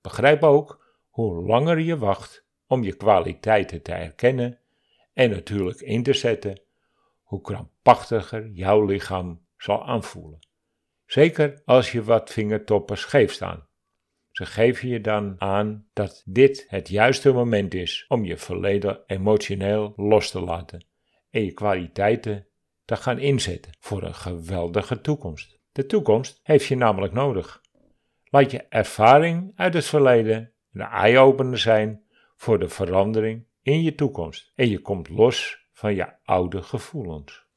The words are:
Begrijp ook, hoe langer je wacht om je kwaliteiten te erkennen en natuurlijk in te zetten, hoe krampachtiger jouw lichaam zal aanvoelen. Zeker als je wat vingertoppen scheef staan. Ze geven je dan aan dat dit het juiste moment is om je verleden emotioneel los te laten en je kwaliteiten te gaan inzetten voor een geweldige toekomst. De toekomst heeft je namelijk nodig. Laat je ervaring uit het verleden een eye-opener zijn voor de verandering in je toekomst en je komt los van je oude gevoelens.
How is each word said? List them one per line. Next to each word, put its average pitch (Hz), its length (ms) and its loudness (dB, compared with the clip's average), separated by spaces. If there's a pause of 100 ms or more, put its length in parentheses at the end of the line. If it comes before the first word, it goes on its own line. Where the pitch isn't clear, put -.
Begrijp 143 420 2
ook, 151 560 2 (100)
hoe 92 340 -6
langer 135 360 2
je 160 200 -4
wacht - 460 -4 (220)
om 127 160 -2
je 95 120 -6
kwaliteiten 95 880 0
te 85 100 -10
erkennen 120 680 -2 (540)
en 127 180 2
natuurlijk 95 500 -6
in 113 220 -4
te 131 100 0
zetten, 107 480 -4 (640)
hoe - 180 -10
krampachtiger 110 1120 0
jouw 98 320 2
lichaam 92 600 -6 (120)
zal - 300 -4
aanvoelen. 80 520 -10 (680)
Zeker 151 600 0
als 127 280 2
je 120 100 -4
wat 110 300 0
vingertoppen 104 680 -2
scheef - 340 2
staan. 87 340 -12 (640)
Ze - 160 -12
geven 120 420 0
je 120 120 -4
dan 104 380 -4
aan 104 540 -4
dat - 340 -8
dit 135 420 2
het 98 200 -8
juiste 123 440 2
moment 113 420 0
is 90 340 -8
om 120 160 0
je 87 120 -6
verleden 98 680 -4
emotioneel 104 920 -2
los 104 340 2
te 95 100 -8
laten 85 460 -10 (440)
en 113 140 -2
je 90 80 -6
kwaliteiten 101 960 -4 (380)
te 113 120 -6
gaan 123 220 -4
inzetten 131 600 -4
voor 98 240 -8
een 87 120 -10
geweldige 87 840 -6
toekomst. - 580 -8 (140)
De 135 140 -6
toekomst 131 560 0
heeft 143 220 4
je 135 120 -2
namelijk 101 360 0
nodig. 117 500 -4 (600)
Laat 139 260 4
je - 120 -10
ervaring 151 920 4
uit 185 200 0
het 165 100 0
verleden 113 680 2 (200)
een 98 80 -12
eye-opener 123 760 4
zijn 107 460 0 (320)
voor 110 220 0
de 87 100 -4
verandering 107 800 -2 (160)
in 151 200 0
je 156 120 -2
toekomst 98 600 -6
en 127 140 2
je 98 100 -2
komt 92 300 -8
los - 640 0
van 107 220 -4
je - 300 -8
oude 90 380 -2
gevoelens. 87 840 -12 (120)